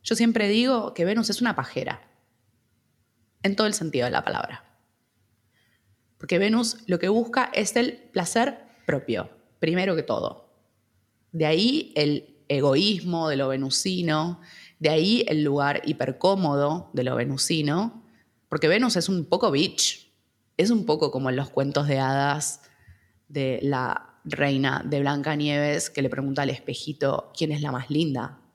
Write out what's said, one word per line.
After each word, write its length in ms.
Yo 140
siempre 320
digo 460
que 100
Venus 260
es 120
una 160
pajera, 500
en 160
todo 100
el 60
sentido 320
de 60
la 120
palabra. 400
Porque 220
Venus 380
lo 120
que 100
busca 440
es 220
el 220
placer 500
propio, 440
primero 340
que 100
todo. 500
De 120
ahí 520
el 500
egoísmo 800
de 80
lo 140
venusino, 880
de 80
ahí 400
el 160
lugar 400
hipercómodo 1080
de 100
lo 100
venusino, 920
porque 220
Venus 260
es 140
un 160
poco 260
bitch, 580
es 140
un 160
poco 260
como 180
en 60
los 140
cuentos 400
de 100
hadas 600
de 360
la 500
reina 600
de 160
Blancanieves 880
que 120
le 80
pregunta 340
al 60
espejito 840
quién 160
es 100
la 100
más 180
linda. 500